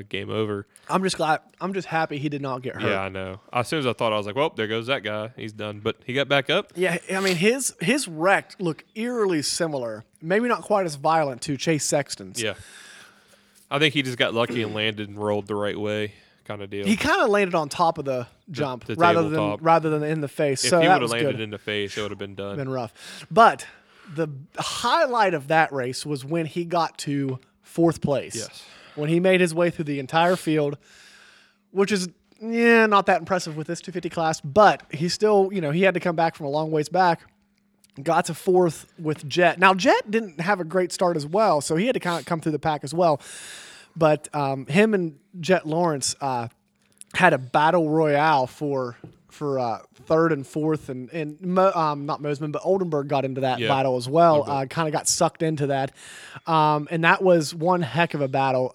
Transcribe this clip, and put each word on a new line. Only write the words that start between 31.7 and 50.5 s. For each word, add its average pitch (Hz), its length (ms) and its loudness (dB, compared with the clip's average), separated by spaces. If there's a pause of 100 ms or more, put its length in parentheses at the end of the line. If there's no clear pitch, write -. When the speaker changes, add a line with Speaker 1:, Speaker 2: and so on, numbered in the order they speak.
Speaker 2:
which 196 220 0
is, 185 160 -4 (320)
yeah, 233 460 4
not 202 180 4
that 180 140 4
impressive 170 360 -4
with 151 120 -8
this 170 120 -6
two - 140 -14
fifty 175 160 -6
class, 160 320 -2
but 160 500 6
he 160 160 -4
still, 196 460 2
you 196 80 -4
know, 147 100 -2
he 170 120 2
had 190 100 4
to 180 80 -2
come 175 160 -2
back 165 180 2
from 160 120 -12
a - 20 -6
long 156 220 -2
ways 151 180 0
back. 175 320 2 (800)
Got 165 240 0
to 170 80 -6
fourth 180 640 0
with 156 280 -6
Jet. 165 320 2
Now, 190 140 6
Jet 254 360 2
didn't 202 320 -4
have 190 180 0
a 175 40 -4
great 175 280 -2
start 175 260 0
as 143 80 -4
well, 170 360 2
so 160 140 -2
he 180 100 2
had 262 80 2
to 185 60 2
kinda 170 240 -4
come 170 180 -4
through 156 120 -2
the 147 60 -2
pack 151 240 -2
as 139 100 -10
well. 165 280 4 (760)
But, 151 380 2
um, 135 340 -2
him 208 260 4
and 170 260 -2 (200)
Jet 165 280 2
Lawrence, 156 540 0
uh, 123 260 -4 (640)
had 180 200 6
a 139 40 0
battle 156 520 2
royale 151 580 4
for, 131 480 -6 (340)
for, 139 300 -4
uh, 117 200 -4 (260)
third 165 260 4
and 139 160 -4
fourth, 156 400 -2